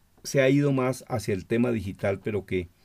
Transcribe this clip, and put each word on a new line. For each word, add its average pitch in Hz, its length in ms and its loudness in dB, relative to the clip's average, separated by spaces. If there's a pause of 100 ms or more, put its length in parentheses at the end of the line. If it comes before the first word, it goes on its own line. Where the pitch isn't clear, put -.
(240)
se - 180 0
ha 131 80 4
ido 143 220 4
más 131 360 0
hacia 107 260 -2
el 92 120 -6
tema 117 240 0
digital, 98 520 -4
pero 104 220 -4
que 92 240 -4 (160)